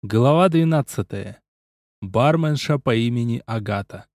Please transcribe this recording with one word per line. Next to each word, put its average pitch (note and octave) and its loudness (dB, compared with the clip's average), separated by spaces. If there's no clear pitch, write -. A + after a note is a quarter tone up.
Глава C3+ 4
двенадцатая. D3 -2
Барменша D3 0
по B2 0
имени A#2 -2
Агата. G#2 -8